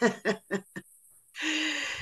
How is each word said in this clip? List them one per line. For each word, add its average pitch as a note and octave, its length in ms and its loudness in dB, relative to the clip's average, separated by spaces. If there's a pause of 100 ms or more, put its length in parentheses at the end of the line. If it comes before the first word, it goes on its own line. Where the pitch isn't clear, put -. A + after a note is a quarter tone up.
<laughs> A3+ 140 6 (1900)